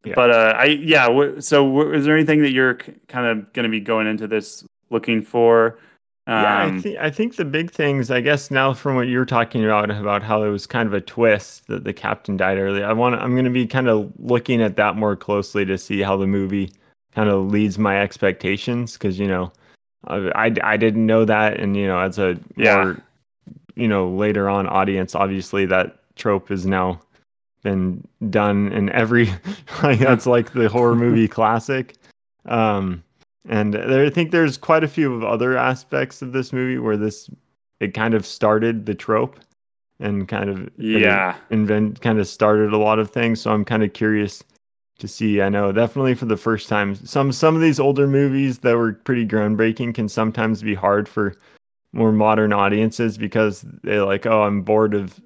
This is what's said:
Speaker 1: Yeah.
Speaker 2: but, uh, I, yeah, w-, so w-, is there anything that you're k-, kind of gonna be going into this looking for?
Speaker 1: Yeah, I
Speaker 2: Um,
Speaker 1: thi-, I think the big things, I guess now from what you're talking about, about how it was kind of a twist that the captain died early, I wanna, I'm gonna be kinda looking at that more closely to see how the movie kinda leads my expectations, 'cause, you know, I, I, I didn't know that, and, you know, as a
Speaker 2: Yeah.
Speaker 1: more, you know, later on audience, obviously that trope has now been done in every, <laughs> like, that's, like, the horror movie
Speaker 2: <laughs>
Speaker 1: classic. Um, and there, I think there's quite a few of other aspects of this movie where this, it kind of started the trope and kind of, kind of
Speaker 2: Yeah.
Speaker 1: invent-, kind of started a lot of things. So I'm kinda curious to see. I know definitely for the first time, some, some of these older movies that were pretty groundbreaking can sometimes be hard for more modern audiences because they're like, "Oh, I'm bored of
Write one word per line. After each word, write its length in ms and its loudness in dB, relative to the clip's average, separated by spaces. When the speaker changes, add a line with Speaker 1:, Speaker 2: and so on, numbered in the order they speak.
Speaker 1:
Yeah. 120 -8
Speaker 2:
but, 160 4
uh, 260 4
I, 80 2
yeah, 400 2
w-, 360 2
so 220 2
w-, 300 2
is 120 0
there 100 4
anything 260 2
that 100 2
you're 220 2
k-, 220 -12
kind 200 -4
of 260 -4
gonna 160 -4
be 100 -4
going 280 -2
into 200 -6
this 380 -6
looking 320 -2
for? 560 4
Speaker 1:
Yeah, 300 2
I 60 2
Speaker 2:
Um, 180 -2
Speaker 1:
thi-, 160 -6
I 140 -4
think 240 -4
the 100 -2
big 240 -4
things, 400 -2
I 100 0
guess 300 0
now 240 2
from 220 -4
what 120 0
you're 180 0
talking 380 -2
about, 280 0
about 320 -2
how 200 0
it 60 0
was 160 -4
kind 220 -2
of 80 -4
a 60 -2
twist 680 0
that 160 -8
the 100 -8
captain 420 -6
died 220 0
early, 260 -2
I 100 -2
wanna, 240 2
I'm 180 -2
gonna 160 0
be 160 0
kinda 500 0
looking 420 0
at 180 0
that 180 2
more 200 0
closely 500 -2
to 120 -2
see 240 -4
how 160 0
the 100 0
movie 440 -2
kinda 240 2
leads 400 0
my 240 0
expectations, 960 -4
'cause, 220 -4
you 80 -2
know, 240 -4
I, 400 -2
I, 40 2
I 140 0
didn't 280 2
know 200 4
that, 340 2
and, 180 -2
you 80 -2
know, 140 0
as 180 -2
a 180 0
Speaker 2:
Yeah. 260 4
Speaker 1:
more, 140 -2
you 120 -2
know, 220 0
later 400 0
on 160 0
audience, 480 0
obviously 540 -2
that 320 0
trope 340 -2
has 160 -4
now 340 0
been 420 -2
done 420 2
in 160 0
every, 400 2
<laughs> 280 -8
like, 160 4
that's, 260 4
like, 280 2
the 160 2
horror 260 2
movie 320 4
Speaker 2:
<laughs> 100 -6
Speaker 1:
classic. 600 -2
Um, 560 0
and 280 -2
there, 300 0
I 40 0
think 220 -2
there's 260 2
quite 260 2
a 40 -2
few 260 -2
of 100 -4
other 320 0
aspects 680 -4
of 100 -12
this 180 -4
movie 280 -4
where 180 -2
this, 320 -6
it 140 -4
kind 220 0
of 100 -2
started 640 0
the 80 -4
trope 440 -4
and 280 -4
kind 220 -4
of, 80 -4
kind 100 -10
of 60 -20
Speaker 2:
Yeah. 520 0
Speaker 1:
invent-, 500 0
kind 180 0
of 80 -2
started 460 2
a 40 2
lot 200 2
of 140 -2
things. 300 0
So 100 -2
I'm 140 0
kinda 220 0
curious 560 -2
to 80 -12
see. 340 0
I 80 2
know 220 0
definitely 420 0
for 120 -4
the 120 0
first 320 -4
time, 240 0
some, 380 -2
some 240 2
of 60 2
these 180 2
older 260 2
movies 540 0
that 180 2
were 160 0
pretty 320 -2
groundbreaking 720 0
can 120 -4
sometimes 540 -2
be 140 -2
hard 340 0
for 260 -4
more 200 2
modern 420 4
audiences 640 0
because 480 -2
they're 240 0
like, 220 -2
"Oh, 160 4
I'm 180 0
bored 320 2
of 320 -6